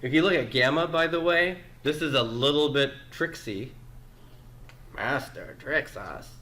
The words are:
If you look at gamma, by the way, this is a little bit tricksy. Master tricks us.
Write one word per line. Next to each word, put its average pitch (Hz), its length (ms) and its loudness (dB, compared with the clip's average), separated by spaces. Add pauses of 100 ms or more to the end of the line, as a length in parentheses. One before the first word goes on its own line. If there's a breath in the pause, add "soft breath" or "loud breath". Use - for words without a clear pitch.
If 127 120 -4
you 156 80 6
look 190 120 4
at 123 180 0
gamma, 139 360 4
by 165 200 2
the 165 120 0
way, 175 400 2 (240)
this 151 180 0
is 151 120 0
a 131 100 4
little 139 460 2
bit 139 240 2 (180)
tricksy. 127 600 -6 (1200)
Master 110 640 -6
tricks - 380 -4
us. 82 320 -12 (120)